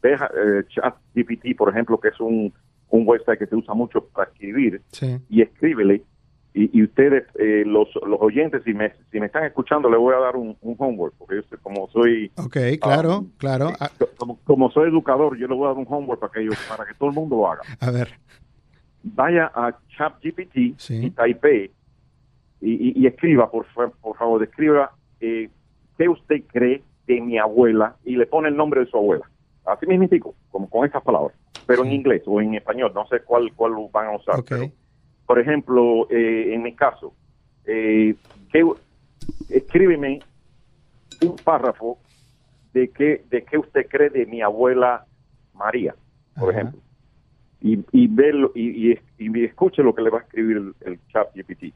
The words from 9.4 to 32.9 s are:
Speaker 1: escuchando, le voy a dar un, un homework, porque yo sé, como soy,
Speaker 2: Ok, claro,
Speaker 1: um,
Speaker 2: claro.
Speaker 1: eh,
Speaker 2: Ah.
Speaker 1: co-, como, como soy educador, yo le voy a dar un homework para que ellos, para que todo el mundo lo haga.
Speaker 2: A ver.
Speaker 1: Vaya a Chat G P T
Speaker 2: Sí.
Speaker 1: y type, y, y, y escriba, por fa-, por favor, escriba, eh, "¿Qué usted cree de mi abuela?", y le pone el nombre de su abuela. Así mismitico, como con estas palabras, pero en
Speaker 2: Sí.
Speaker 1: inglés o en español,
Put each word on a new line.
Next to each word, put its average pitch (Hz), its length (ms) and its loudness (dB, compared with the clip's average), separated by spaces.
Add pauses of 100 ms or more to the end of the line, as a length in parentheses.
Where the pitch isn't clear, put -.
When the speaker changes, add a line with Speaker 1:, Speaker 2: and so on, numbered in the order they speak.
Speaker 1:
escuchando, 139 460 -2
le 113 80 4
voy 123 160 4
a 127 60 2
dar 127 160 -2
un, 113 260 -8
un 113 160 -10
homework, 110 400 -6
porque 95 200 -10
yo 104 60 -6
sé, - 140 -20
como 98 320 -10
soy, 113 480 2
Speaker 2:
Ok, 135 200 -8 (220)
claro, 160 400 0
Speaker 1:
um, 92 180 -12
Speaker 2:
claro. 135 340 -4
Speaker 1:
eh, - 80 -10
Speaker 2:
Ah. 143 180 -6
Speaker 1:
co-, - 180 -2
como, 120 280 -10
como 131 280 4
soy 156 180 2
educador, 147 480 0
yo 123 100 -8
le 127 80 -2
voy 135 100 -2
a 139 40 0
dar 135 80 -4
un 131 120 -8
homework 143 300 -6
para 104 120 -8
que 110 100 -8
ellos, 110 140 -4 (140)
para 110 160 -12
que 107 80 -18
todo 143 160 -2
el 139 60 -6
mundo 156 220 -4
lo 98 140 2
haga. 78 120 -10 (160)
Speaker 2:
A 123 100 -2
ver. 123 200 -4 (920)
Speaker 1:
Vaya 165 520 0
a 120 220 -4 (220)
Chat 151 240 -6
G 160 120 -8
P 185 120 -12
T 123 320 -2
Speaker 2:
Sí. 117 300 -8
Speaker 1:
y - 20 -4
type, 120 640 0 (880)
y, 110 100 -2
y, 123 300 0
y 127 60 6
escriba, 127 420 2
por 113 160 -6
fa-, 117 240 -4 (120)
por 110 140 -10
favor, 113 280 0
escriba, 143 480 0 (280)
eh, 113 300 -6 (480)
"¿Qué 165 100 2
usted 156 400 -2
cree 123 360 0 (240)
de 123 120 2
mi 117 200 -4
abuela?", 110 560 4 (100)
y 127 100 -4
le 120 120 2
pone 156 220 0
el 147 60 -2
nombre 143 260 0
de 120 40 0
su - 100 -8
abuela. 101 300 0 (400)
Así 101 220 -4
mismitico, 185 480 2 (160)
como 98 180 -8
con 120 160 0
estas 143 180 -4
palabras, 76 320 0 (300)
pero 123 180 4
en 131 60 -2
Speaker 2:
Sí. 139 60 0
Speaker 1:
inglés 131 320 2
o 101 120 0
en 107 140 -2
español, 107 400 -2